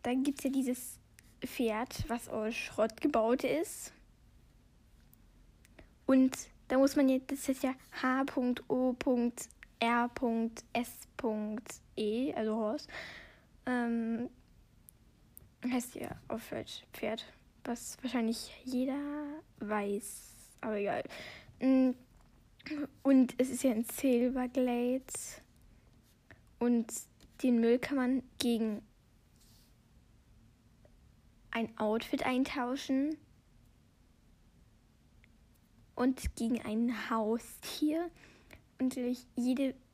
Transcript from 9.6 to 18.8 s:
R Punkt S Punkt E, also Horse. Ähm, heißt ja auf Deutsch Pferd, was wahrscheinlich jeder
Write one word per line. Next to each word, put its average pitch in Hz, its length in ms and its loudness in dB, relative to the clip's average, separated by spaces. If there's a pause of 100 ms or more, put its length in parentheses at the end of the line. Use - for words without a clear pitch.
R 240 300 2
Punkt 226 520 -2 (120)
S - 420 -6
Punkt 214 640 -4 (160)
E, 226 380 0
also 220 220 -2
Horse. 226 300 -2 (760)
Ähm, 233 640 0 (1400)
heißt 247 280 -2
ja - 160 -8 (180)
auf - 220 -8
Deutsch - 320 -10 (100)
Pferd, - 320 -4 (400)
was - 380 -8
wahrscheinlich 233 520 -2 (120)
jeder 262 340 -2 (600)